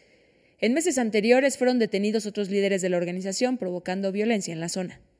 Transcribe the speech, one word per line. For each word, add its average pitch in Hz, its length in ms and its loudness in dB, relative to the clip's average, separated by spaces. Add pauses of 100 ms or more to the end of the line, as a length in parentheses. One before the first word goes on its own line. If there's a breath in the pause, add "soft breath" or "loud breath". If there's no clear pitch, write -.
(600 soft breath)
En 220 120 2
meses 320 240 0
anteriores 240 640 4
fueron 254 220 2
detenidos 214 440 0
otros 208 240 -4
líderes 196 320 2
de 185 80 0
la 180 80 2
organización, 190 640 -2
provocando 185 520 -4
violencia 202 440 -2
en 160 60 -8
la 170 80 -6
zona. 180 320 -8 (200)